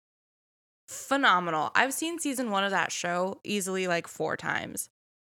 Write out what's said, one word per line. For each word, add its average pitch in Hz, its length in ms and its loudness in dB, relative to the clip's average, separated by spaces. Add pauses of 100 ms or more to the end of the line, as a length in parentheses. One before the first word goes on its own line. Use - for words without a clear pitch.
(880)
phenomenal. 180 880 2
I've 262 180 4
seen 330 240 -4
season 254 320 -2
one 196 140 2
of 196 80 0
that 180 220 2
show 180 500 -2
easily, 190 440 -2
like, 170 200 0
four - 300 -4
times. - 500 -4 (420)